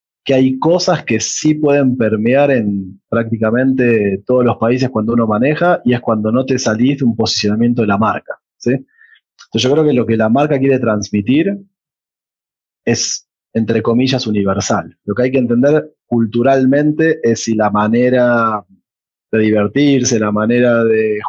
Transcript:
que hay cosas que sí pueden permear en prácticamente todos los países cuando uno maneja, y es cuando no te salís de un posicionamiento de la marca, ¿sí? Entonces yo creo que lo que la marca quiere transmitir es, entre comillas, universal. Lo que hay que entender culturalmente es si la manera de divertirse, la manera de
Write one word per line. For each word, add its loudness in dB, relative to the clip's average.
que 0
hay 2
cosas 0
que -2
sí -2
pueden 2
permear 2
en -2
prácticamente 0
todos 2
los 0
países 0
cuando -2
uno 0
maneja, 0
y 2
es -2
cuando -2
no 0
te -2
salís 0
de -2
un 0
posicionamiento -2
de 0
la 0
marca, -4
¿sí? -4
Entonces -10
yo 0
creo 2
que 2
lo 0
que 0
la 0
marca 2
quiere 2
transmitir -2
es, -4
entre 0
comillas, 0
universal. -2
Lo -6
que -2
hay 0
que 0
entender 0
culturalmente 0
es 0
si -2
la 0
manera 0
de 0
divertirse, 2
la -2
manera 2
de 0